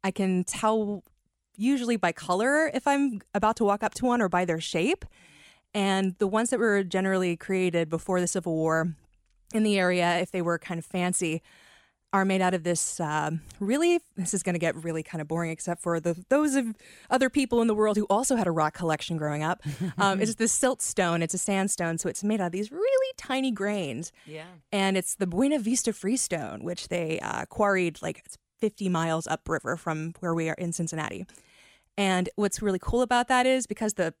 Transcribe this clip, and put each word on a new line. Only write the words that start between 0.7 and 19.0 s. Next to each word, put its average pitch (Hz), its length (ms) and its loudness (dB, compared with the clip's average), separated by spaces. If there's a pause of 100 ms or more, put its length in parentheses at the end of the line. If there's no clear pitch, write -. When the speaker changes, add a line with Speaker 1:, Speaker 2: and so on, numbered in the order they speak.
Speaker 1:
usually 240 400 2
by 175 160 2
color 269 600 2
if - 140 -2
I'm 277 340 2 (140)
about 214 220 2
to 226 80 2
walk 202 180 2
up 214 120 -2
to - 120 -4
one 240 160 4
or 190 60 2
by 180 160 2
their 165 160 0
shape. 196 440 -2 (720)
And 190 440 0
the 202 80 2
ones 214 240 2
that 247 80 0
were 202 260 4
generally 190 520 0
created 175 520 0
before 175 320 0
the 180 60 0
Civil 170 280 -2
War 160 400 0 (600)
in 220 100 2
the 208 140 2
area, 180 400 2
if 180 120 -2
they 185 120 -4
were 170 160 0
kind 170 200 -8
of 160 60 -8
fancy, 180 580 -2 (720)
are 190 120 4
made 190 160 2
out 180 100 4
of 180 100 -2
this, 170 380 -2
uh, 151 300 -2 (280)
really, 302 400 2 (180)
this 185 180 -4
is 185 80 -2
gonna 175 160 -2
get 165 260 0
really 160 180 -4
kind 160 200 -8
of 147 60 -10
boring, 165 220 -2
except 170 300 -6
for 170 180 -2
the, 170 300 -4
those 285 280 4
of 226 180 0 (340)
other 262 220 2
people 247 320 2
in 233 60 2
the 214 60 2
world 214 220 2
who 208 140 0
also 247 260 2
had 202 100 2
a 175 40 2
rock 156 240 2
collection 165 420 -2